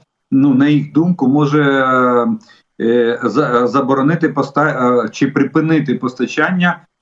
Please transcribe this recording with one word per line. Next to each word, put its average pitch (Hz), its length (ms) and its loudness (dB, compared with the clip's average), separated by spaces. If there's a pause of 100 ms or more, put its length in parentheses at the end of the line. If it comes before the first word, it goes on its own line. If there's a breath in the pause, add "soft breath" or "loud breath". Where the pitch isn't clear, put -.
(320)
ну, 135 220 2
на 139 140 4
їх 147 260 0
думку, 165 340 0
може, 147 360 2 (1160 soft breath)
е, 117 420 0
за-, 123 440 0
заборонити 135 640 0
поста-, 131 760 -2
е, 107 40 -6
чи - 180 -2
припинити 151 680 0
постачання 170 840 -2 (220)